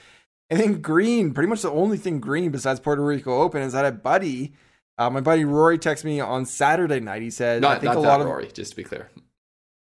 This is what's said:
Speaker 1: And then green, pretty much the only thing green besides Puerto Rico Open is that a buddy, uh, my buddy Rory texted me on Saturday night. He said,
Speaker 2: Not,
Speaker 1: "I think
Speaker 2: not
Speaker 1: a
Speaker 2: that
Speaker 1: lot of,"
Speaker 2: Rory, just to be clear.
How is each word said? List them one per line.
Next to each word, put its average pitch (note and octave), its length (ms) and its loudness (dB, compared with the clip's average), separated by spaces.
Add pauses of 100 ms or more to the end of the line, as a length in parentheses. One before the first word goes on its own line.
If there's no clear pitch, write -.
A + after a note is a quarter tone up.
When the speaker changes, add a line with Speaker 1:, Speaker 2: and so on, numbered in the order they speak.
(500)
Speaker 1:
And E3 100 2
then G3+ 220 2
green, F#3 520 2
pretty D3 140 0
much A3 140 -4
the E3 100 -4
only F#3+ 260 0
thing E3+ 220 -4
green D3 320 -2
besides C3 280 -4
Puerto D3 260 -2
Rico C3 380 0
Open E3 180 0
is C3 120 -6
that C#3 120 0
a C3+ 60 0
buddy, C#3 640 -2 (440)
uh, A#2+ 120 0
my C3+ 120 -2
buddy D#3 240 4
Rory D#3 320 4
texted D#3 280 -4
me D3+ 140 -2
on B2+ 260 -4
Saturday D3 540 2
night. G#2+ 220 -8
He A#2 80 -8
said, A#2+ 320 -2
Speaker 2:
Not, C#3 160 4
Speaker 1:
"I - 20 -8
think B2 140 0
Speaker 2:
not - 40 0
Speaker 1:
a D#3 40 2
Speaker 2:
that C#3+ 60 2
Speaker 1:
lot C#3 140 6
of," C#3+ 60 -2
Speaker 2:
Rory, C#2 240 -6
just - 200 -14
to - 40 -20
be - 80 -12
clear. - 260 -12 (760)